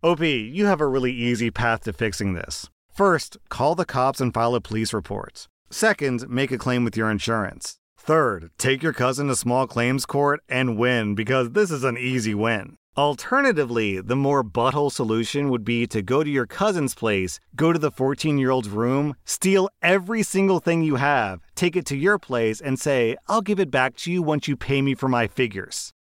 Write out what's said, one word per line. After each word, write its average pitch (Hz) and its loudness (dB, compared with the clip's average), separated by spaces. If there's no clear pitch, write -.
O 170 4
P, 151 0
you 143 0
have 190 2
a 151 2
really 127 2
easy 120 0
path 117 0
to 110 -6
fixing 98 -2
this. - -10
First, 185 2
call 147 0
the 175 0
cops 131 0
and 123 0
file 117 2
a 117 2
police 110 -4
report. 101 -8
Second, 135 0
make 131 0
a 127 -2
claim 123 0
with 113 -2
your 110 0
insurance. 107 -4
Third, 117 0
take 135 0
your 156 0
cousin 131 -2
to 135 0
small 123 0
claims 123 -2
court 143 0
and 127 -2
win, 113 0
because 120 0
this 185 2
is 135 -4
an 123 -2
easy 123 -2
win. 107 -2
Alternatively, 139 0
the 101 -2
more 139 2
butthole 127 0
solution 117 0
would 117 0
be 117 0
to 113 -2
go 127 0
to 147 -2
your 131 0
cousin's 180 0
place, 98 -2
go 160 4
to 170 2
the 147 0
fourteen-year-old's 135 0
room, 127 0
steal 190 2
every 196 2
single 190 2
thing 165 2
you 151 2
have, 123 0
take 175 0
it 170 -2
to 143 -4
your 185 2
place, 113 -2
and 135 -4
say, 123 2
"I'll 214 0
give 190 -2
it 160 0
back 131 2
to 170 -6
you 180 0
once 151 0
you 143 -2
pay 139 0
me 139 2
for 131 -4
my 120 2
figures." 101 -6